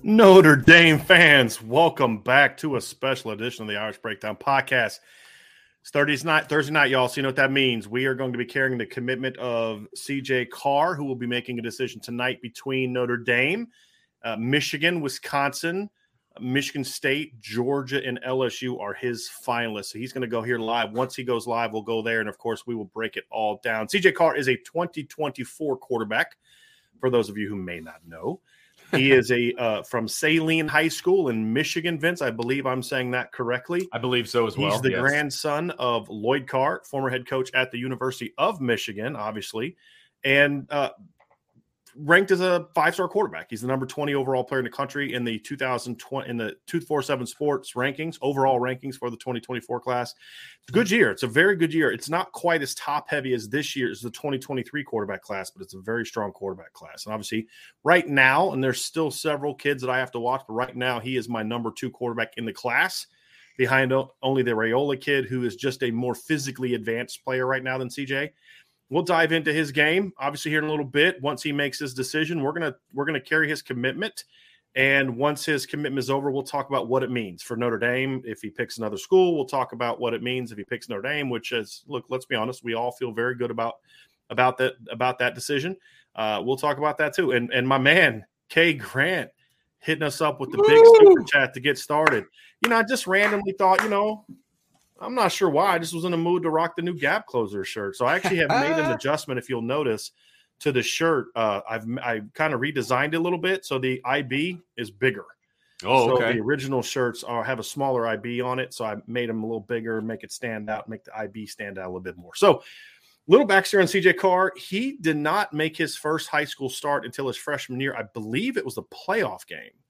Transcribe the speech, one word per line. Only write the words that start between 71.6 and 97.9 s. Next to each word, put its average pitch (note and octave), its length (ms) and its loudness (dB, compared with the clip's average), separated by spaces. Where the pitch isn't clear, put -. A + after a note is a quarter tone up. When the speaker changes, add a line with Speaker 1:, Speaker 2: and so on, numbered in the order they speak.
Speaker 1:
his C3 160 -8
decision, D#3 480 -4
we're C#3+ 80 -2
gonna, D#3 240 -6
we're C#3 120 -4
gonna D3+ 140 -4
carry D#3 300 0
his D3+ 140 -6
commitment. C3+ 640 -6
And C3+ 420 2
once C#3+ 260 0
his C#3+ 220 -2
commitment D3 320 -6
is B2+ 140 -2
over, C#3 180 0
we'll C3+ 140 -4
talk C#3 260 -6
about B2+ 180 -2
what C3 140 2
it A#2 80 -4
means G#2+ 320 -6
for A#2 160 -8
Notre A#2 220 0
Dame. B2+ 440 -2
If A2+ 200 -10
he G#2 80 -10
picks - 260 -8
another G#2+ 200 -6
school, F#3 360 4
we'll C3+ 140 -2
talk B2+ 260 -4
about A#2 260 -4
what A#2 140 -2
it A2+ 80 -6
means B2 300 -6
if G#2 80 -14
he G2+ 40 -10
picks - 240 -8
Notre G2+ 140 -6
Dame, C#3 300 -4
which A#2 200 -6
is, A2 360 -6
look, C#3 220 -8
let's B2+ 180 -6
be C3 80 -4
honest, A#2+ 280 -4
we A#2 120 -4
all A#2+ 160 -4
feel A#2+ 200 -8
very A#2 220 -2
good A#2+ 160 -4
about, A2+ 280 -4
about B2+ 300 2
that, B2+ 140 2
about B2 260 -2
that B2 160 0
decision. C#3+ 420 -4
Uh, G#2+ 300 -2
we'll C3 100 0
talk C#3+ 220 -2
about D3 220 -2
that D3+ 160 0
too. E3+ 160 2
And, A#2+ 200 0
and B2+ 160 0
my C3+ 120 4
man, C#3 440 4
Kay E3 240 4
Grant, C#3 580 -2
hitting D#3 240 -4
us D3 180 -4
up D3 180 0
with C#3 120 -6
the F#4+ 80 -2
big A4 180 8
Speaker 2:
Woo! A4+ 220 12
Speaker 1:
super F#4 240 12
chat C#3 320 2
to C3 40 -8
get C#3 200 0
started. D3 460 2
You A#3 60 0
know, A3+ 80 4
I A3+ 60 4
just A3+ 240 -2
randomly G3+ 500 0
thought, F#3+ 240 4
you A3 80 -4
know, G#3+ 380 -2
I'm A#3+ 160 -10
not G#3+ 200 2
sure F#3 160 2
why. F3 240 4
I E3+ 40 2
just E3 160 -4
was E3+ 120 -6
in F3+ 80 0
a E3+ 40 0
mood F3 260 0
to E3 60 0
rock E3 280 0
the E3+ 40 -4
new F3 160 -4
Gap D#3 300 0
Closer G2+ 380 -4
shirt. G2+ 320 -8